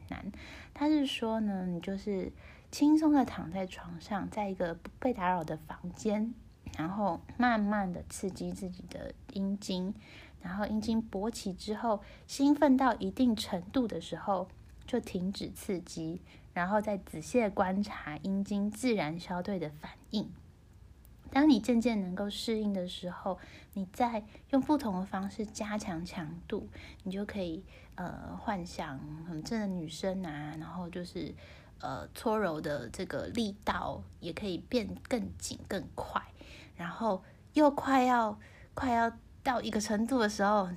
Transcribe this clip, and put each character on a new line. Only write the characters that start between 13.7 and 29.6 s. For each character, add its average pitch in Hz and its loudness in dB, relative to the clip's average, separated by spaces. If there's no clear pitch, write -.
度 247 2
的 175 -4
时 - -8
候， 190 0
就 240 0
停 190 -2
止 175 -6
刺 185 -4
激， 170 -6
然 180 0
后 214 4
再 208 -2
仔 165 -10
细 - 2
地 208 4
观 190 2
察 - -6
阴 196 0
茎 202 0
自 240 2
然 165 0
消 180 -4
退 196 -2
的 156 -4
反 151 -14
应。 - -2
当 285 8
你 247 12
渐 233 4
渐 226 4
能 180 -2
够 202 -2
适 220 -2
应 208 0
的 180 0
时 180 -6
候， 180 -4
你 190 -4
再 233 0
用 269 6
不 294 4
同 202 0
的 190 -4
方 196 -4
式 208 -6
加 208 -4
强 180 -4
强 165 -6
度， 208 -4
你 190 -6
就 196 -2
可 202 -6
以， 175 -4
呃， - -8
幻 185 -4
想 156 -8
很 156 -6
正 226 -4